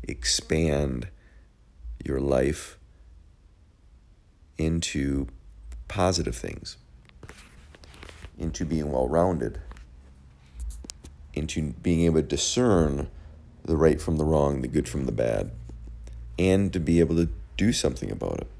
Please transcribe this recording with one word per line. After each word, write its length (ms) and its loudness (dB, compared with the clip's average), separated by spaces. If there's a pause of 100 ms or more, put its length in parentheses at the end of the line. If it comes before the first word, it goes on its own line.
expand 1040 0 (920)
your 200 -2
life 560 0 (1800)
into 720 0 (640)
positive 480 2
things, 400 -12 (1600)
into 240 -4
being 260 0
well-rounded, 680 2 (1700)
into 400 -4
being 320 2
able 160 4
to 60 -4
discern 800 2 (560)
the 100 2
right 240 6
from 160 0
the 80 2
wrong, 380 4
the 80 -4
good 180 0
from 180 -4
the 60 0
bad, 400 0 (880)
and 320 4
to 80 -2
be 200 4
able 160 6
to 120 2 (300)
do 160 4
something 380 -2
about 280 -4
it 80 -10 (120)